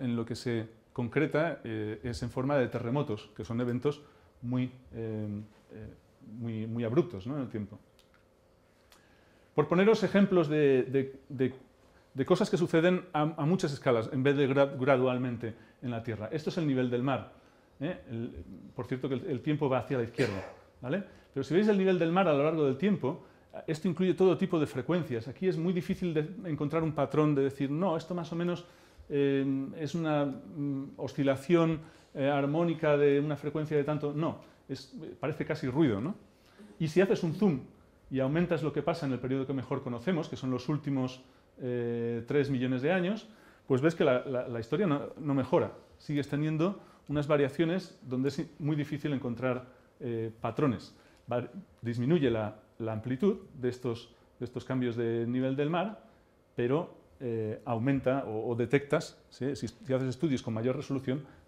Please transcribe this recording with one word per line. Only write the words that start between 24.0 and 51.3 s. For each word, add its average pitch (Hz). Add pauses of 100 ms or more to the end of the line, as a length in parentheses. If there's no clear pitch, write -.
todo 185
tipo 185
de 143
frecuencias. 131
Aquí 185
es 170
muy 170
difícil 180
de 151 (160)
encontrar 156
un 156
patrón 151
de 139
decir, 135
"No, 165
esto 165
más 170
o 170
menos, 170 (420)
eh, 139 (340)
es 151
una, 151
mm, 135
oscilación, 151 (340)
eh, 139
armónica 151
de 143
una 147
frecuencia 151
de 143
tanto". 147
No, 147 (280)
es, - (260)
parece 147
casi 143
ruido, 123
¿no? 160 (640)
Y 160
si 180
haces 196
un 160
zoom 185 (500)
y 131
aumentas 156
lo 147
que 147
pasa 160
en 135
el 123
periodo 131
que 143
mejor 127
conocemos, 135
que 131
son 131
los 123
últimos, 139 (400)
eh, 117
tres 139
millones 127
de 151
años, 190 (380)
pues 131
ves 160
que 180
la, 127
la, 127
la 117
historia 156
no, 143
no 135
mejora. 131 (240)
Sigues 143
teniendo 156 (280)
unas 143
variaciones 156
donde 131
es 143 (160)
muy 151
difícil 147
encontrar, 123 (340)
eh, 113 (100)
patrones. 120 (360)